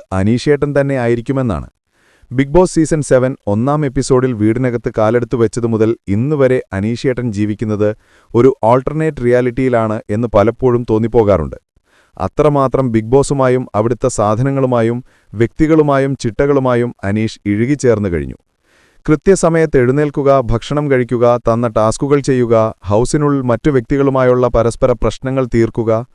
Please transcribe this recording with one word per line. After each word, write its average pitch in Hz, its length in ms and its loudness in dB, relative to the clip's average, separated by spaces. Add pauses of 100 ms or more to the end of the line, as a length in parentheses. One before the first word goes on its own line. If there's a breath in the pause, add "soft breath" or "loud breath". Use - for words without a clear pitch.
(140)
അനീഷേട്ടൻ 139 680 0
തന്നെ 139 140 -2
ആയിരിക്കുമെന്നാണ്. 120 720 -2 (640)
ബിഗ് 135 180 -2
ബോസ് 175 240 2
സീസൺ 160 280 0
സെവൻ 131 340 0 (120)
ഒന്നാം 131 380 0
എപ്പിസോഡിൽ 131 480 0
വീടിനകത്ത് 117 640 -2
കാലെടുത്തു 117 400 0
വെച്ചതു 113 300 -2
മുതൽ 110 280 -2 (120)
ഇന്ന് 120 280 -2
വരെ 127 280 0 (100)
അനീഷേട്ടൻ 117 580 -4
ജീവിക്കുന്നത് 104 640 -2 (400 soft breath)
ഒരു 127 280 6
ആൾട്ടർനേറ്റ് 135 640 0
റിയാലിറ്റിയിലാണ് 120 840 0
എന്ന് 110 180 -2
പലപ്പോഴും 117 640 0
തോന്നിപ്പോകാറുണ്ട്. 107 800 0 (500)
അത്രമാത്രം 135 720 0
ബിഗ് 110 140 0
ബോസുമായും 131 720 0
അവിടുത്തെ 113 320 -2
സാധനങ്ങളുമായും 120 960 -2 (300)
വ്യക്തികളുമായും 139 800 2
ചിട്ടകളുമായും 127 880 0
അനീഷ് 107 420 -4
ഇഴുകിച്ചേർന്നു 110 640 0
കഴിഞ്ഞു. 73 260 -6 (720)
കൃത്യസമയത്ത് 160 720 2
എഴുന്നേൽക്കുക, 139 640 2
ഭക്ഷണം 135 520 -2
കഴിക്കുക, 120 460 2
തന്ന 117 300 -2
ടാസ്കുകൾ 117 520 0
ചെയ്യുക, 117 560 0 (100)
ഹൗസിനുള്ളിൽ 139 560 0
മറ്റു 123 300 0
വ്യക്തികളുമായുള്ള 131 760 2
പരസ്പര 117 440 0
പ്രശ്നങ്ങൾ 127 540 -4
തീർക്കുക, 113 680 -2